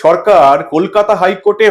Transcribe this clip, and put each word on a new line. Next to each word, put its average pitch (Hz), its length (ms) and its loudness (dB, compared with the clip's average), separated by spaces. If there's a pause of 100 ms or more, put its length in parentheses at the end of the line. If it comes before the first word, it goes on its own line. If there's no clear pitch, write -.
সরকার 170 500 2 (200)
কলকাতা 208 420 -2
হাইকোর্টে 196 560 -2